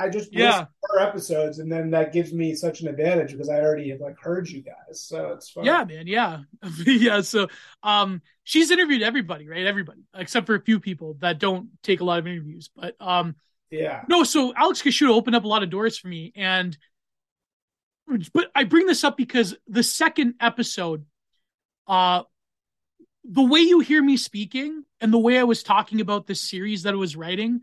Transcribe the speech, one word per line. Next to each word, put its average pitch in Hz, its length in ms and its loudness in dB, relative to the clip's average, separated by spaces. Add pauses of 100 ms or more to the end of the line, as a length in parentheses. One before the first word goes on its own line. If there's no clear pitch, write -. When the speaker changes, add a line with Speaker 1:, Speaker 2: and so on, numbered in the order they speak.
Speaker 1:
I 190 40 0
just 208 240 -8
Speaker 2:
Yeah. 233 140 4
Speaker 1:
listen 190 180 2
to - 280 -12
her 190 60 4
episodes, 160 600 -2
and 160 120 -8
then 160 200 -4
that 156 200 0
gives 165 220 -2
me 160 220 -2
such 160 260 -6
an 160 80 -6
advantage 151 420 0
because 139 180 -10
I 151 120 0
already 151 280 0
have, 135 120 -12
like, 143 180 -12
heard 170 300 -6
you 135 120 -14
guys. - 400 -20
So 160 320 -10
it's - 160 -18
fun. 170 160 -8
Speaker 2:
Yeah, 302 200 2
man, 165 220 -14
yeah. 185 340 -2 (200)
<laughs> 170 240 -8
Yeah, 226 360 4
so, 202 260 0 (360)
um, 202 380 0 (220)
she's 311 260 2
interviewed 311 320 2
everybody, 180 460 -4
right? 170 180 -6
Everybody, 196 360 -6 (120)
except 190 320 -4
for 220 100 0
a 185 60 -2
few 220 200 2
people 160 400 -10
that 175 180 -2
don't 190 300 -2 (140)
take 185 180 0
a - 20 -6
lot 170 160 0
of 165 80 -6
interviews. 160 480 -12
But, - 240 -12
um, 175 360 -2 (360)
Speaker 1:
Yeah. 160 380 -6
Speaker 2:
no, 339 160 4
so 254 300 0
Alex 311 260 0
Kashuda 277 280 2
opened 233 280 4
up 202 80 -2
a - 20 -6
lot 208 160 0
of 180 60 -6
doors 214 280 -2
for - 120 -16
me, 165 260 -12
and, 185 420 -2 (1600)
but 349 220 2
I 277 100 4
bring 330 220 6
this 339 180 2
up 285 100 2
because 233 400 0 (120)
the 233 160 2
second 311 580 0
episode, 196 640 -2 (840)
uh, 180 360 4 (1000)
the 262 200 2
way 277 160 6
you 339 220 8
hear 302 200 4
me 277 160 4
speaking 269 680 -6 (160)
and 220 140 2
the 233 60 6
way 240 180 4
I 254 60 4
was 233 180 2
talking 214 400 0
about 202 240 -4
this - 160 -6
series 196 420 -6
that 196 100 -2
I 196 40 -2
was 180 180 -4
writing, 202 480 -4